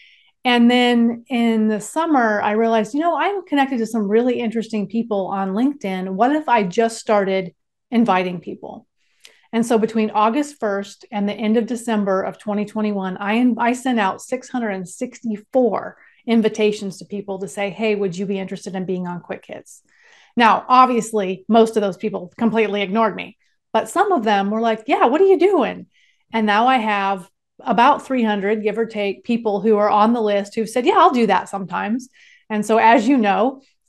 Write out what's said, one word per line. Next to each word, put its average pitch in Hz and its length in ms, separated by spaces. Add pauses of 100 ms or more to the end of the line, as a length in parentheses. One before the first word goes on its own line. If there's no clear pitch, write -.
(440)
And 240 260
then 240 580
in 226 400
the 214 120
summer, 247 600
I 208 120
realized, 226 420
you 294 60
know, 339 180
I'm 370 260
connected 269 340
to 220 80
some 220 220
really 240 300
interesting 220 480
people 220 400
on 190 260
LinkedIn. 196 580
What 233 240
if 311 140
I 233 140
just 226 360
started 190 560 (360)
inviting 185 500
people? - 460 (680)
And 226 140
so 233 120
between 214 320
August 233 500
first 196 500
and 202 180
the 202 60
end 214 220
of 220 100
December 214 560
of 185 160
twenty 208 260
twenty-one, 202 540
I, 220 400
I 233 160
sent 247 260
out 190 220
six 254 260
hundred 233 220
and 190 180
sixty-four 226 1120 (280)
invitations 214 720
to 165 60
people 196 360
to 196 80
say, 202 200
"Hey, 214 260
would 196 220
you 202 80
be 196 140
interested 190 360
in 185 120
being 180 200
on 175 140
Quick - 260
Hits?" - 360 (540)
Now, 226 320
obviously, 220 800
most 226 280
of 220 40
those 196 160
people 185 420
completely 208 440
ignored 196 340
me, 175 200 (360)
but - 160
some 392 240
of 269 100
them 202 280
were 220 100
like, 220 260
"Yeah, 311 200
what 269 140
are 392 60
you 381 120
doing?" 226 480 (460)
And 220 140
now 214 220
I 262 80
have 196 520 (320)
about 247 460
three 254 160
hundred, 208 400
give 208 160
or 226 80
take, 202 380
people 226 380
who 214 160
are 208 120
on 214 220
the 240 80
list 202 340
who've 214 140
said, 247 160
"Yeah, 339 140
I'll 349 120
do 240 160
that 190 220
sometimes." 196 640 (400)
And 214 140
so, 220 120
as 226 320
you 285 80
know, 214 460 (260)